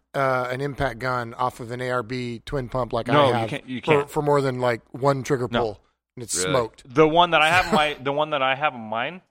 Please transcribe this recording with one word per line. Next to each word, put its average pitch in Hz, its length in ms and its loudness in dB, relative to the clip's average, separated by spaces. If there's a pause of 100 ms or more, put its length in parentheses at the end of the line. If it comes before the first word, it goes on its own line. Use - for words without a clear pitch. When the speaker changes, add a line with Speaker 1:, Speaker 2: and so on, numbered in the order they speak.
(140)
Speaker 1:
uh, 131 360 0
an 127 120 -6
impact 135 380 -4
gun 123 340 -4
off 123 260 -4
of 117 120 -12
an 123 100 -8
A 127 100 -4
R 123 120 0
B 120 420 -8
twin 127 240 -8
pump 123 240 -4
like 113 140 -4
Speaker 2:
No, 147 180 4
Speaker 1:
I - 20 4
Speaker 2:
you 120 60 2
Speaker 1:
have 117 160 -2
Speaker 2:
can't, - 200 -8
you 127 120 -8
Speaker 1:
for, - 40 -10
Speaker 2:
can't. 147 240 2
Speaker 1:
for 156 120 -2
more 143 200 4
than, 131 180 -2
like, 123 220 0 (100)
one 135 320 0
trigger 123 280 -2
Speaker 2:
No. 117 100 0
Speaker 1:
pull, 107 180 -4 (360)
and 123 80 -12
it's 107 140 -6
Speaker 3:
Really? 92 140 0
Speaker 1:
smoked. 117 320 -2 (120)
Speaker 2:
The 156 120 8
one 170 240 6
that 156 100 6
I 156 80 6
have 175 240 4
Speaker 1:
<laughs> - 0 -
Speaker 2:
my, 151 280 2
the 139 120 -2
one 151 160 0
that 147 120 0
I 131 140 2
have 147 180 0
of 123 60 -12
mine, 117 520 -6